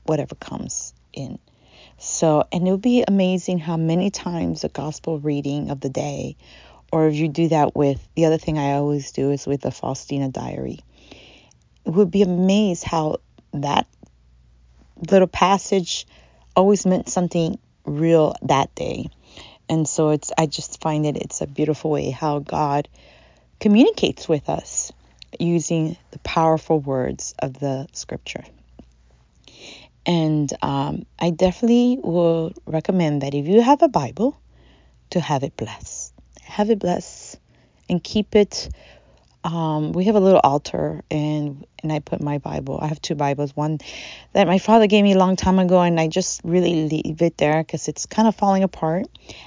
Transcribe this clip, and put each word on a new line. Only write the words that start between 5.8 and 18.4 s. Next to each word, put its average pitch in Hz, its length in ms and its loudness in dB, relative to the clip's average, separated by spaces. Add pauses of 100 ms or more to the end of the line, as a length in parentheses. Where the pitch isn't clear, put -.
the 135 100 -6
day, 143 460 -6 (540)
or 160 180 2
if 151 60 0
you 156 140 0
do 160 200 0
that 147 280 2
with, 139 240 0 (140)
the 165 100 2
other 160 140 4
thing 156 200 -4
I 139 140 0
always 143 400 -2
do 135 180 -2
is 143 160 -4
with 139 140 -2
the - 100 -4
Faustina 135 600 -6
Diary. 127 500 -8 (1040)
It - 60 -4
would 175 200 4
be 196 120 2
amazed 185 640 2
how 156 340 -2 (340)
that 143 340 0 (1200)
little 185 180 6
passage 185 800 0 (500)
always 190 300 4
meant 185 240 0
something 170 480 -2 (260)
real 156 580 4